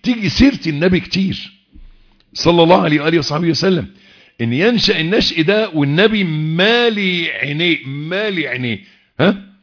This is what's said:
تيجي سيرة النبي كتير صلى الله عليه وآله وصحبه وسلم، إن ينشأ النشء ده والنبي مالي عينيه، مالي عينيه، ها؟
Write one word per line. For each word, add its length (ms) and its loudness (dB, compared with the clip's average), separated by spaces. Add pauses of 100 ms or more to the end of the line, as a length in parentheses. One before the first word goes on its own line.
تيجي 260 -2
سيرة 380 2
النبي 340 0
كتير 520 -6 (840)
صلى 280 2
الله 200 4
عليه 180 0
وآله 180 0
وصحبه 300 -2
وسلم، 460 -2 (460)
إن 120 0
ينشأ 480 2
النشء 420 0
ده 260 0
والنبي 560 2
مالي 1040 0
عينيه، 560 -2
مالي 600 -4
عينيه، 360 -6 (360)
ها؟ 320 0 (100)